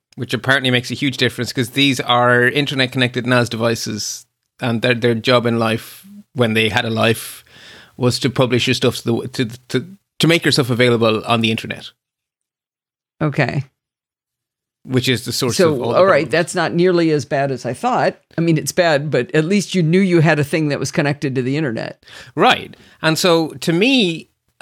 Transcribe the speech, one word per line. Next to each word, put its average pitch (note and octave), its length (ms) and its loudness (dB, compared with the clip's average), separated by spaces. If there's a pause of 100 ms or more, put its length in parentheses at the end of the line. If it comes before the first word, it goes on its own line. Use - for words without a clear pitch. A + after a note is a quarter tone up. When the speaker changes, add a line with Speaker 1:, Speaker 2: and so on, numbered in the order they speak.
(160)
Speaker 1:
Which B2+ 180 -8
apparently C3 380 0
makes B2 200 0
a A#2+ 40 -6
huge C3+ 220 -4
difference, A#2+ 340 -2
'cause A#2+ 200 -4
these C#3 280 0
are B2 480 2
internet-connected B2+ 800 -2
nas B2 220 2
devices, A2+ 760 -6 (360)
and A#2 220 -4
their, B2+ 140 2
their A#2 180 2
job A#2 320 2
in A#2 140 0
life, A2+ 440 -4 (300)
when A2+ 220 2
they A2 140 4
had A#2+ 140 0
a A#2 60 -6
life, A2 540 -2 (520)
was B2 220 0
to D3 100 0
publish B2 380 0
your B2+ 80 2
stuff B2 220 0
to - 80 -12
the, A#2 240 -2
to, B2+ 180 -4 (220)
to, C3 200 -4 (300)
to D#3 100 2
make E3 160 4
your D3+ 80 2
stuff C3 200 2
available A2+ 540 2
on A#2 160 0
the A2+ 100 0
internet. - 400 -8 (1300)
Speaker 2:
Okay. C#3 440 -2 (1160)
Speaker 1:
Which B2+ 260 -2
is A#2+ 180 0
the A#2+ 60 -6
source A#2 260 -2
Speaker 2:
So, D#3+ 180 2
Speaker 1:
of A#2+ 60 -4
all A#2 100 -2
the A#2 60 0
Speaker 2:
all F3+ 80 6
right, E3 180 4
Speaker 1:
problems. A#2 80 -10
Speaker 2:
that's E3 240 0
not D#3 180 -2
nearly E3+ 380 2
as D3 120 0
bad C#3 280 -2
as B2+ 160 -8
I B2 60 -4
thought. G3 440 -2 (180)
I D#3+ 60 -2
mean, E3 160 2
it's - 140 -6
bad, D#3 400 0
but B2 240 0
at D#3 100 2
least F#3+ 300 0
you F3+ 80 2
knew E3 160 2
you F3+ 220 4
had D3+ 180 4
a D3 40 2
thing D#3 260 -2
that C#3 100 -4
was - 120 -6
connected C#3+ 440 -2
to C3 80 -2
the C3+ 140 -2
internet. A#2+ 460 -6 (300)
Speaker 1:
Right. - 420 0 (280)
And D#3+ 160 0
so, E3 300 2
to C#3+ 220 -6
me, F#3+ 580 0 (320)